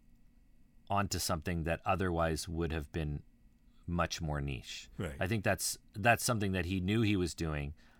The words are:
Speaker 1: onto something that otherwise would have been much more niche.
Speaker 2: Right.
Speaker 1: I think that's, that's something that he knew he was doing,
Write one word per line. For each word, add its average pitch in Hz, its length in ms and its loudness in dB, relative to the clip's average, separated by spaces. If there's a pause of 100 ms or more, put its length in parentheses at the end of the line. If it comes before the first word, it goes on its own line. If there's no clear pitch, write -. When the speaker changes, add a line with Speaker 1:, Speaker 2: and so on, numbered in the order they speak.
(880)
Speaker 1:
onto 101 300 0
something 87 440 0
that 82 220 0
otherwise 85 600 2
would 82 240 -2
have 78 200 -4
been 76 300 -2 (640)
much 85 360 0
more 73 200 -2
niche. 69 560 -8
Speaker 2:
Right. 82 220 -4
Speaker 1:
I 92 80 0
think 104 160 0
that's, - 340 0 (180)
that's 107 280 4
something 104 300 2
that 92 120 0
he 95 160 0
knew 104 200 2
he 104 140 4
was 90 180 0
doing, 76 400 -2 (260)